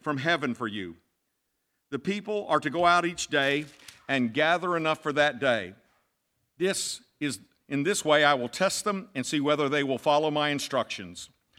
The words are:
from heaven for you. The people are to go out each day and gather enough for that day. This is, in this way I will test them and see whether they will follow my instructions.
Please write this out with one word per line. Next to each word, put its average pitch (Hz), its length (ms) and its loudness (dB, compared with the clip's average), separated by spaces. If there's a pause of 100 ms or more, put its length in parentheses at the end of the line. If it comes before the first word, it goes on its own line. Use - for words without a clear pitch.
from 147 160 -2
heaven 143 360 0
for 117 140 -6
you. 95 300 -10 (920)
The 139 80 -4
people 208 500 -4
are 151 100 4
to 147 100 -4
go 170 160 2
out 175 200 6
each - 240 -6
day 143 380 2 (420)
and 127 240 0
gather 170 440 2
enough 156 260 -2
for 151 80 -2
that 143 260 2
day. 110 360 0 (840)
This - 440 -4 (180)
is, 131 220 -6 (260)
in 143 160 -2
this 190 220 -2
way 151 180 6
I 143 120 6
will 120 120 -2
test - 380 -2
them 196 280 -4
and 127 120 -4
see 151 160 -2
whether 147 260 2
they 143 160 0
will 135 140 -2
follow 151 340 2
my 147 160 0
instructions. 117 800 -6 (300)